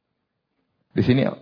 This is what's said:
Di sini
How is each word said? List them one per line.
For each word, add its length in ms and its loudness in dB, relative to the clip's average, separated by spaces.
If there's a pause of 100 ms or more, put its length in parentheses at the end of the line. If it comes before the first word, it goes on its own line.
(920)
Di 80 -2
sini 240 2 (180)